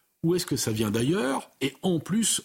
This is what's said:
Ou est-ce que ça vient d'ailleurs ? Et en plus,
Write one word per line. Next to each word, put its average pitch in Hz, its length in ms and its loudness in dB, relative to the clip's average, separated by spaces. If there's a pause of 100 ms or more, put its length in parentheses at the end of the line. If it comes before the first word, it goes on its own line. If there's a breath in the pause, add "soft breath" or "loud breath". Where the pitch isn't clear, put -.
(240 loud breath)
Ou 170 120 2
est-ce 170 100 -2
que 143 100 -2
ça 120 160 0
vient 107 200 0
d'ailleurs ? 175 600 0 (100)
Et - 200 -2
en 175 180 2
plus, 196 460 0